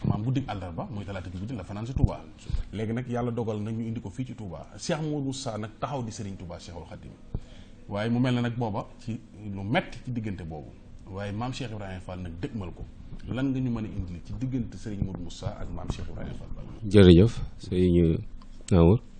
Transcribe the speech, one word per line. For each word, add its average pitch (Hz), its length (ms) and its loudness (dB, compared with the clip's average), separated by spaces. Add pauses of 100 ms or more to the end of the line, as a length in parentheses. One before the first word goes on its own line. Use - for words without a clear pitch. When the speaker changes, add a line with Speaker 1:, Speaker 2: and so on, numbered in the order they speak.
Speaker 1:
maanaam 104 200 0
guddik 131 220 -2
àllarba, 92 440 -8
mooy 101 140 -8
talaata 95 260 -10
gi 92 60 -10
guddi 104 180 -8
la 95 80 -8
fanaan 104 220 -8
si 127 80 -8
Touba. 95 260 2 (540)
Léegi 107 200 -2
nag 127 140 -4
yàlla 120 240 -2
dogal 113 300 -4
na 104 100 -4
ñu 113 140 -4
indi 113 140 -4
ko 101 100 -10
fii 127 160 -8
ci 127 100 -12
Touba. 80 300 -10 (120)
Cheikh 156 240 -4
Modou 151 240 -2
Moussa 127 320 -6
nag 107 220 -6
taxaw 131 240 -4
di 110 80 -6
Serigne 101 260 -8
Touba 85 220 -10
Cheikhul 85 300 -12
Khadim. - 220 -14 (800)
Waaye 104 200 -2
mu 120 100 2
mel 127 160 4
na 120 60 2
nag 120 160 0
booba 117 300 -2 (120)
ci 110 200 -6 (340)
lu 98 100 -6
metti 135 420 0
ci 127 60 -8
diggante 107 320 -4
boobu. 76 260 -10 (420)
Waaye 101 200 -6
maam 117 200 -4
Cheikh 127 200 -6
Ibrahima 98 300 -8
Fall 90 200 -8
nag 87 200 -8
dëgmal 92 320 -6
ko. - 100 -10 (460)
Lan 131 220 0
nga 131 80 0
ñu 131 100 0
mën 110 160 -2
a - 20 -8
indi 90 380 -6
ci 104 140 -8
diggante 123 380 -2
Serigne 98 280 -6
Modou 87 180 -6
Moussa - 360 -6
ak 92 100 -6
maam 87 200 -8
Cheikh - 200 -4
Ibrahima - 240 -8
Fall - 220 -10
Babi? - 340 -8
Speaker 2:
Jërëjëf, 95 500 12 (180)
Serigne 87 600 6 (540)
Amour. 90 280 10 (200)